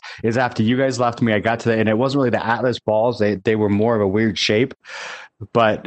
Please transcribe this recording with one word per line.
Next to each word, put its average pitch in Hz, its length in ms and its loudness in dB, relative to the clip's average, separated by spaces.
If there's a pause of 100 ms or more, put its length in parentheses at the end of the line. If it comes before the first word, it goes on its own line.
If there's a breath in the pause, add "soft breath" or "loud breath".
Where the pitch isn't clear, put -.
(220 loud breath)
is 113 160 0
after 120 240 -2
you 117 160 2
guys 131 220 -2
left 120 200 -2
me, 117 120 2
I 104 80 2
got 113 200 -2
to 117 100 0
the, 113 60 2
and 110 120 2
it 110 100 2
wasn't 135 220 0
really 127 100 2
the 104 160 -2
Atlas 117 320 0
balls. 110 400 0
They, 104 160 2
they 110 220 0
were 107 120 2
more 107 280 2
of 107 40 0
a 101 60 2
weird 104 320 0
shape, 113 340 0 (800 loud breath)
but 110 340 2